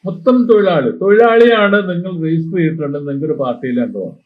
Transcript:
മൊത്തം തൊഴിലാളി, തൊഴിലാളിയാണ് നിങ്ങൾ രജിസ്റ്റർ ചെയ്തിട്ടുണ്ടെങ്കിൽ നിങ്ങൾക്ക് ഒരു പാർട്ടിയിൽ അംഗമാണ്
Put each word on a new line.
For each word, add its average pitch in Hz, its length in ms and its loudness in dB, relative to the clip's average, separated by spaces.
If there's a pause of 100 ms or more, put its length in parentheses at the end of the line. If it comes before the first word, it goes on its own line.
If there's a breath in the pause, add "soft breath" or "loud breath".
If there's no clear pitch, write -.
മൊത്തം 247 400 0
തൊഴിലാളി, 185 440 2
തൊഴിലാളിയാണ് 220 840 4
നിങ്ങൾ 180 500 -4
രജിസ്റ്റർ 165 320 -2
ചെയ്തിട്ടുണ്ടെങ്കിൽ 147 500 -4
നിങ്ങൾക്ക് 139 180 -6
ഒരു - 60 -4
പാർട്ടിയിൽ 123 480 -4
അംഗമാണ് 101 340 -8 (120)